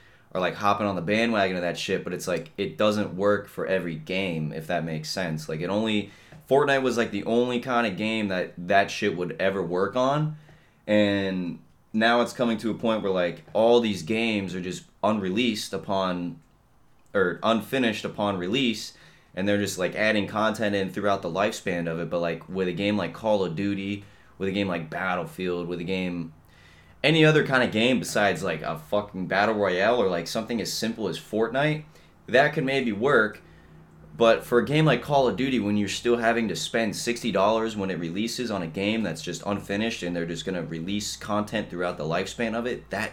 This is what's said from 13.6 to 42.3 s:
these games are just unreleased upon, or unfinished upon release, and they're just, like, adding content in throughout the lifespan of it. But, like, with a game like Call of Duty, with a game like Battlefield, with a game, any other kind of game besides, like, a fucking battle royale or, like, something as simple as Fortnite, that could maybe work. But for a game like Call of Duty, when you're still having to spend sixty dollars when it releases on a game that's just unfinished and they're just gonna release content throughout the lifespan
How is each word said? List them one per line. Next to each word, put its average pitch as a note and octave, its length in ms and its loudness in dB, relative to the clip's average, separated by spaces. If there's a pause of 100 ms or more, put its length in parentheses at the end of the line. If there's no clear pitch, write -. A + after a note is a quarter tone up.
these G2 240 0
games G#2+ 500 -2
are F#2 60 -4
just F2+ 240 -8 (180)
unreleased G#2 680 0
upon, F#2 680 -2 (760)
or F2+ 300 2
unfinished A2+ 600 0
upon G2+ 340 -2
release, A2 540 -2 (420)
and F#2+ 140 0
they're G#2 100 4
just, G2+ 180 -2
like, F2+ 200 -2
adding G#2+ 320 2
content G#2+ 480 0
in F#2+ 160 -2
throughout G2 280 0
the F2+ 100 -6
lifespan F2+ 600 -2
of E2 80 -4
it. E2 120 -6
But, F2 100 0
like, E2+ 280 -4
with F#2 200 -2
a F2 40 -2
game G2+ 240 0
like F2 160 -2
Call G#2+ 320 2
of E2 120 -4
Duty, G2+ 480 -2 (340)
with F#2+ 100 -2
a F#2 40 -2
game G2 160 0
like E2+ 200 -4
Battlefield, F2+ 800 -4
with F2 140 -6
a F2 40 -6
game, F2+ 480 -4 (720)
any D#3 200 6
other D3+ 200 6
kind C3 180 2
of G#2 80 2
game A2+ 300 4
besides, F#2+ 420 2
like, E2+ 200 -4
a D#2 160 -6
fucking G2 480 -4
battle G2+ 280 2
royale G#2 480 2
or, G2 60 4
like, E2+ 180 -2
something A2+ 340 -4
as E2+ 120 -4
simple A2 340 -4
as D#2+ 120 -4
Fortnite, C3+ 680 0 (420)
that C#3 280 4
could D3+ 100 0
maybe C3 260 0
work. A2 520 2 (720)
But A2+ 260 6
for A#2+ 160 4
a A2 60 2
game D3+ 220 4
like B2 160 4
Call C#3 260 4
of F#2+ 80 0
Duty, B2+ 240 0
when G#2 160 0
you're G2+ 120 2
still A#2+ 280 2
having A#2 320 2
to E2+ 80 -4
spend A2 400 -2
sixty A#2 340 -4
dollars G#2+ 460 2
when F#2+ 140 -2
it E2 80 -4
releases G#2+ 520 -4
on G2 120 -4
a D#2+ 40 -6
game G2+ 360 -2
that's E2 180 -4
just E2+ 240 -8
unfinished G2+ 580 -4
and F2 140 -4
they're E2+ 80 -2
just E2 220 -6
gonna F2+ 180 -4
release E2+ 520 -6
content G#2 520 -4
throughout F2+ 300 -4
the D2+ 60 -6
lifespan F#2+ 500 -2